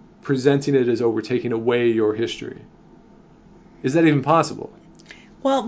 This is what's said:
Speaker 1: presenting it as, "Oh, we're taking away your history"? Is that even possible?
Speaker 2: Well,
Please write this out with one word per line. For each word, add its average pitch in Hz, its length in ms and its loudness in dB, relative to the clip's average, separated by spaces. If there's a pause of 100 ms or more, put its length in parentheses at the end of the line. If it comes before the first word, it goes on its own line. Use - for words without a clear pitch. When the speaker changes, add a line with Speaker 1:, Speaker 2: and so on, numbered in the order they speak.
(220)
Speaker 1:
presenting 139 520 0
it 127 140 4
as, 120 140 0
"Oh, 117 80 2
we're 110 100 -2
taking 120 320 -4
away 120 380 0
your 110 240 0
history"? - 460 -8 (1200)
Is 131 120 -2
that 165 100 4
even 147 180 4
possible? - 500 -2 (720)
Speaker 2:
Well, 269 260 0